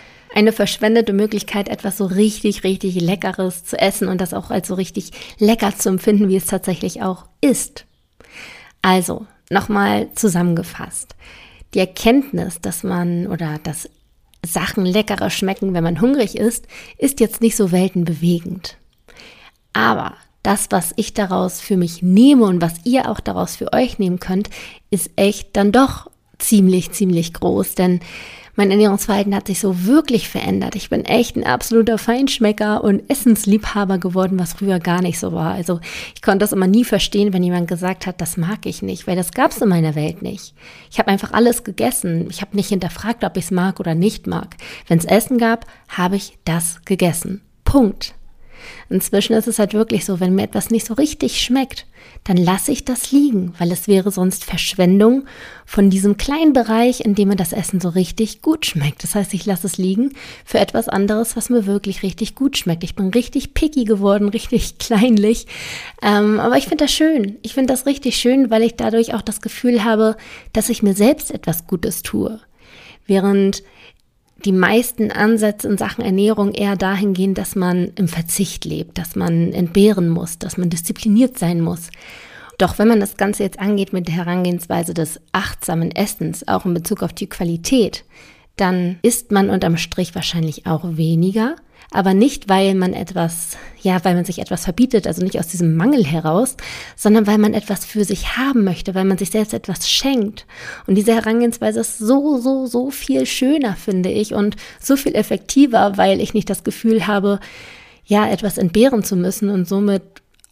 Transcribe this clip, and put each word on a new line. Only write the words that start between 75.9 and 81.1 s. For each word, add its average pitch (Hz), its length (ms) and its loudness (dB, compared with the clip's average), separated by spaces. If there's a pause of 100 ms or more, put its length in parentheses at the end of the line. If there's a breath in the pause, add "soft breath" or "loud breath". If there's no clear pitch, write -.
Ernährung 202 480 2
eher 202 240 -2
dahin 196 360 0
gehen, 190 220 0
dass 196 220 -6
man 180 400 0
im 180 120 0
Verzicht 170 560 -4
lebt, 160 340 -8
dass - 180 -10
man 170 360 0
entbehren 185 560 4
muss, 170 300 -4
dass - 180 -10
man 180 140 -2
diszipliniert 226 680 0